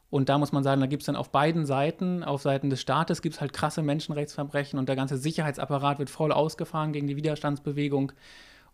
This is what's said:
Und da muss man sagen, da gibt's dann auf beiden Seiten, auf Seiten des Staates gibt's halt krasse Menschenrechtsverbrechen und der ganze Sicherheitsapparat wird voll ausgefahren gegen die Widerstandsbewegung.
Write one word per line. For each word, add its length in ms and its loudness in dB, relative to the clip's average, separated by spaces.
Und 180 2
da 100 6
muss 120 2
man 140 2
sagen, 160 4
da 80 2
gibt's 180 -4
dann 80 -2
auf 160 -6
beiden 360 2
Seiten, 580 0
auf 180 -2
Seiten 260 2
des 120 0
Staates 420 0
gibt's 180 -4
halt 120 -4
krasse 280 -2
Menschenrechtsverbrechen 960 -2
und 120 0
der 80 2
ganze 200 0
Sicherheitsapparat 840 0
wird 100 -4
voll 220 0
ausgefahren 600 0
gegen 140 -2
die 100 -2
Widerstandsbewegung. 920 0